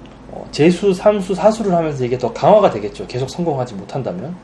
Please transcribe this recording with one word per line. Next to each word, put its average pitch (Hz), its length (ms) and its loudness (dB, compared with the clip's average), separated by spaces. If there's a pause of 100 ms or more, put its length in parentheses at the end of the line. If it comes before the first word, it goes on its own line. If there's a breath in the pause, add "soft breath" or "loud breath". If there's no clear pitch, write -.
(320)
어, - 200 -16
재수, 180 420 2
삼수, 202 400 2
사수를 196 400 2
하면서 151 320 0
이게 120 120 -2
더 120 140 -2
강화가 196 380 6
되겠죠. 104 380 -6
계속 131 220 -6
성공하지 139 440 -4
못한다면. 104 720 -8